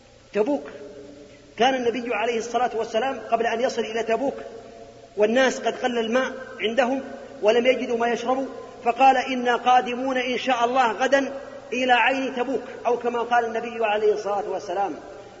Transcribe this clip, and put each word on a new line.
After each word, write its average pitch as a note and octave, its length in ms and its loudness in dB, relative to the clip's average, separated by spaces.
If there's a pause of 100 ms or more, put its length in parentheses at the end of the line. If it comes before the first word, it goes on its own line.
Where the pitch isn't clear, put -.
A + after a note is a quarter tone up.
(320)
تبوك A3 380 -2 (880)
كان B3+ 160 4
النبي A#3+ 400 -2
عليه A3+ 240 -2
الصلاة A#3 360 -2
والسلام A3+ 460 -2 (100)
قبل A3+ 160 4
أن A3+ 140 0
يصل A#3+ 220 0
إلى A3 200 -4
تبوك A3+ 320 0 (840)
والناس A#3 420 4
قد A3+ 160 -2
قل B3 240 -2
الماء A3+ 340 0 (280)
عندهم A#3+ 400 0 (420)
ولم A#3+ 240 4
يجدوا B3 320 2
ما A#3 100 0
يشربوا، B3+ 380 -2 (380)
فقال: B3+ 320 6
"إنا B3 400 0
قادمون B3 600 2
إن B3 220 0
شاء A#3+ 260 2
الله B3 280 2
غدا C4 400 2 (400)
إلى B3+ 200 2
عين C4 440 2
تبوك"، B3 260 -2 (240)
أو A#3+ 100 2
كما A#3+ 260 -2
قال A#3+ 220 2
النبي A3+ 400 -4
عليه G#3+ 280 4
الصلاة G3 380 -2
والسلام. F#3 440 -4 (460)